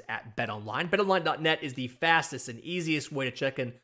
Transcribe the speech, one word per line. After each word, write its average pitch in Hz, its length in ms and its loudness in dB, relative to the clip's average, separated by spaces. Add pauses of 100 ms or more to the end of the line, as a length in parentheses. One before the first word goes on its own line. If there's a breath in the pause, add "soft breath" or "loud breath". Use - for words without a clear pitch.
at 113 300 -8
BetOnline. 110 540 -2
Bet 196 80 4
online 190 240 4
dot 156 180 0
net 160 220 2
is 139 100 -4
the 127 140 -4
fastest 160 600 2
and 113 120 -8
easiest 160 520 -2
way 139 140 0
to 123 60 -2
check 135 260 -2
in 120 160 -2 (100)